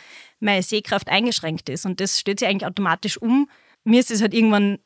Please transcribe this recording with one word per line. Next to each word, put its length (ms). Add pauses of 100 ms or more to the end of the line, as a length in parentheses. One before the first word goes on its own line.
(400)
meine 240
Sehkraft 460
eingeschränkt 580
ist 180
und 140
das 200
stellt 200
sich 80
eigentlich 200
automatisch 500
um. 320 (340)
Mir 160
ist 120
es 100
halt 120
irgendwann 520